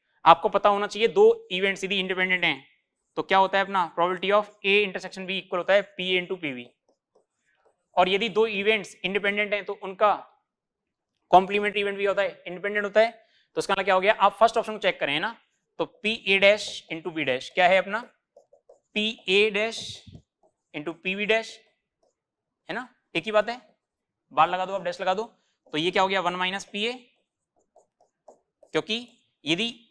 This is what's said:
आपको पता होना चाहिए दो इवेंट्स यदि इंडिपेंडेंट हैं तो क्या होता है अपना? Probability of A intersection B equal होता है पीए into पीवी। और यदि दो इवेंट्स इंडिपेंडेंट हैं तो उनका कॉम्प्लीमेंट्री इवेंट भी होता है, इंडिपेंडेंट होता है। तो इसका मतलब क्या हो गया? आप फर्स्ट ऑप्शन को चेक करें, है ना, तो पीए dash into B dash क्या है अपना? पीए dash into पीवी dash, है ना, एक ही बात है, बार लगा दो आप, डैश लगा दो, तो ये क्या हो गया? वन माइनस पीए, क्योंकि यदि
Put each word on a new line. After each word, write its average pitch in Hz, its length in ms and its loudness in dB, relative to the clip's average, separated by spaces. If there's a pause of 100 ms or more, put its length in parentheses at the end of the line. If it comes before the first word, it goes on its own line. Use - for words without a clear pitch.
(240)
आपको 196 240 6
पता 196 200 2
होना 202 180 0
चाहिए 208 240 -2
दो 196 160 6 (260)
इवेंट्स 190 320 -2
यदि 190 160 -4
इंडिपेंडेंट 185 440 -2
हैं 135 220 -2 (500)
तो 160 60 -2
क्या 190 160 2
होता 190 200 2
है 196 60 0
अपना? 196 160 -2 (140)
Probability 180 380 0
of 208 180 2 (140)
A 196 100 2 (120)
intersection 185 420 -10
B 190 100 -6
equal 180 200 -6
होता 175 160 2
है 202 80 4 (140)
पीए 185 240 -2
into 180 200 -6
पीवी। 127 260 -8 (1300)
और 180 120 4
यदि 196 220 0
दो 214 160 2
इवेंट्स 202 480 -2 (100)
इंडिपेंडेंट 202 500 -2
हैं 202 100 -6
तो 202 80 -8 (100)
उनका 196 300 0 (1160)
कॉम्प्लीमेंट्री 202 500 4
इवेंट 202 180 -2
भी 202 60 -2
होता 196 180 0
है, 170 240 -6
इंडिपेंडेंट 202 380 -4
होता 202 160 4
है। 226 100 4 (460)
तो - 20 -2
इसका 160 140 -2
मतलब 196 120 0
क्या 190 100 4
हो 185 60 4
गया? 196 120 4
आप 202 280 2
फर्स्ट 226 160 4
ऑप्शन 214 160 -2
को 214 60 -8
चेक 185 220 -2
करें, 143 140 -2
है 151 60 -2
ना, 220 140 -4 (440)
तो 170 60 -4
पीए 196 560 -2
dash 208 280 4 (240)
into 165 240 -10
B 151 120 -4
dash 131 260 -4
क्या 180 140 4
है 190 100 4
अपना? 202 220 -4 (960)
पीए 214 560 0
dash 214 300 -4 (920)
into 160 280 -10
पीवी 196 240 -6
dash, 220 240 0 (1160)
है 165 60 -10
ना, 240 140 -10 (260)
एक 160 100 -4
ही 220 80 -4
बात 208 160 2
है, 247 120 -8 (720)
बार 151 160 4
लगा 180 180 -2
दो 190 80 -6
आप, 190 100 -8
डैश 202 160 -8
लगा 185 140 0
दो, 220 100 -4 (480)
तो 151 60 -4
ये 165 120 0
क्या 196 120 2
हो 190 60 2
गया? 190 120 0
वन 175 160 -2
माइनस 185 360 -4
पीए, 214 200 -4 (1800)
क्योंकि 185 340 -4 (380)
यदि 170 240 0 (220)